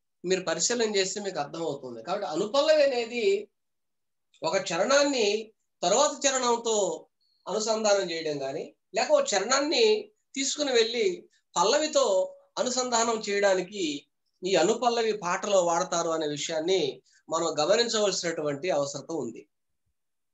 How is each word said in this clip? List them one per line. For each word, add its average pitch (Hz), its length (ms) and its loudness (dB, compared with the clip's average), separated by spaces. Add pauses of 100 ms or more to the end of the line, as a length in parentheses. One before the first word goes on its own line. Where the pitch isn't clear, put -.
(260)
మీరు 185 180 0
పరిశీలన 214 520 0
చేస్తే 190 240 -2
మీకు 185 200 -6
అర్థమవుతుంది. 143 640 -8
కాబట్టి 190 240 -6
అనుపల్లవి 277 560 2
అనేది 226 640 0 (960)
ఒక 165 120 -2
చరణాన్ని 220 960 0 (280)
తరువాత 269 440 2
చరణంతో 226 840 0 (400)
అనుసంధానం 208 640 0
చేయడం 156 300 -4
గాని, 135 320 -8 (220)
లేక 254 160 0
ఒక 285 220 4
చరణాన్ని 233 760 2 (240)
తీసుకుని 269 360 -2
వెళ్ళి 226 580 0 (260)
పల్లవితో 220 800 2 (220)
అనుసంధానం 233 640 0
చేయడానికి 190 880 0 (380)
ఈ 190 100 2
అనుపల్లవి 226 600 2
పాటలో 185 480 0
వాడతారు 170 440 0
అనే 160 180 -2
విషయాన్ని 156 760 -2 (280)
మనం 160 340 0
గమనించవలసినటువంటి 180 1080 0
అవసరం 143 400 -2
ఉంది. 135 380 -8 (880)